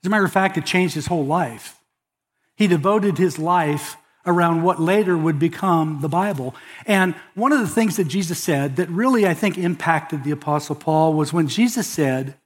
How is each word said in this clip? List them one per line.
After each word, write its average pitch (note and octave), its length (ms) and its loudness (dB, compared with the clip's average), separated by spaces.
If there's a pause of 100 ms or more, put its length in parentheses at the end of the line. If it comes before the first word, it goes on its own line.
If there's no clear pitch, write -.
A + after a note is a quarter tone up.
As F3 40 -4
a - 20 -2
matter G#3 160 4
of F3 60 -2
fact, F#3+ 260 2
it D3+ 80 -4
changed F3+ 300 0
his D3+ 120 -6
whole E3 180 -2
life. C#3 540 -4 (760)
He G#3 120 2
devoted F#3+ 500 2
his E3+ 220 0
life D#3 580 0 (280)
around E3+ 360 2
what F3 180 0
later F3+ 380 2
would D#3 220 0
become E3 640 0
the D#3 80 -2
Bible. E3+ 440 -2 (320)
And F#3+ 300 2 (180)
one A#3+ 180 0
of D4 80 4
the G#3+ 80 -2
things A3 300 0
that F3+ 100 0
Jesus E3+ 300 -4
said C#3 380 -2
that F3 140 -2
really, A3 360 2
I F3 80 4
think, F#3 240 -2
impacted E3 680 -2
the D3 80 -4
Apostle D3 440 -4
Paul D#3+ 380 2
was D3+ 200 0
when E3 140 2
Jesus A3+ 400 0
said C3+ 480 -2 (100)